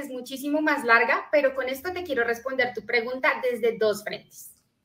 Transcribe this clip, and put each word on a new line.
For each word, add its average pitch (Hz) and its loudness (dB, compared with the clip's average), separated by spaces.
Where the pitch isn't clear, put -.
es 240 -10
muchísimo 269 -4
más 302 2
larga, 240 4
pero 285 4
con 254 -4
esto 269 -6
te 359 -6
quiero 254 0
responder 247 -2
tu 208 -8
pregunta 240 0
desde 233 0
dos 202 2
frentes. - -12